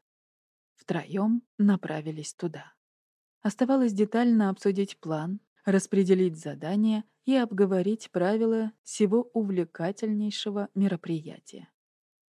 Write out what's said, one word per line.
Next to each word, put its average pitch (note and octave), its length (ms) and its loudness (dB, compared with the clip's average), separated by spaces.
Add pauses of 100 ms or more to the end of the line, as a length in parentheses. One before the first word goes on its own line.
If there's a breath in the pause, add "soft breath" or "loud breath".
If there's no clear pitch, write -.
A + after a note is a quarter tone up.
(760)
Втроём G3 680 -2 (140)
направились D#3 760 0
туда. - 400 -8 (680)
Оставалось B3 520 0
детально G#3+ 560 2
обсудить G3 500 -2
план, D#3+ 400 -6 (260)
распределить F#3 720 2
задания G3 640 -2 (220)
и C4 100 2
обговорить G3+ 760 0
правила A3 600 0 (120)
сего A3 500 0
увлекательнейшего G3+ 1400 -2
мероприятия. E3+ 960 -4 (640)